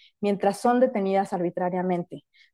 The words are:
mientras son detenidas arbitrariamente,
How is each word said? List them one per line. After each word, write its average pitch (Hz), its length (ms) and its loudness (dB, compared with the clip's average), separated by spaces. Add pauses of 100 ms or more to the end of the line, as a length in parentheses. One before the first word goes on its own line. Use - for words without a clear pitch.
(200)
mientras 202 380 0
son 247 220 2
detenidas 196 520 2
arbitrariamente, 180 920 -2 (280)